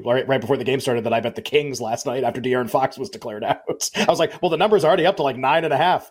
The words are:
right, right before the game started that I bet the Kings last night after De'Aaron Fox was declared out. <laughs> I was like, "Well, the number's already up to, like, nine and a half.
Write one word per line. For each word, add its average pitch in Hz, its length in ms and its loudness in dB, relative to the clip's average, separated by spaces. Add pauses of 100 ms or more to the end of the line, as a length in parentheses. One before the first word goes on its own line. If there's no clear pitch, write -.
right, 123 200 2
right 135 140 2
before 117 160 0
the - 80 -4
game 127 160 0
started 120 240 0
that 113 100 0
I 113 60 2
bet 113 160 -4
the 110 60 -8
Kings 143 400 0
last 117 240 -4
night 127 180 -2
after 120 160 -2
De'Aaron 123 300 0
Fox 131 280 0
was 131 120 -8
declared 110 340 -10
out. - 480 -4
<laughs> - 60 -18
I 208 100 0
was 165 120 2
like, - 220 -2
"Well, 175 80 0
the 165 80 0
number's 196 280 4
already 170 200 4
up 190 120 2
to, 160 60 -2
like, 135 120 0
nine 139 300 2
and 151 80 0
a 135 40 2
half. 165 340 2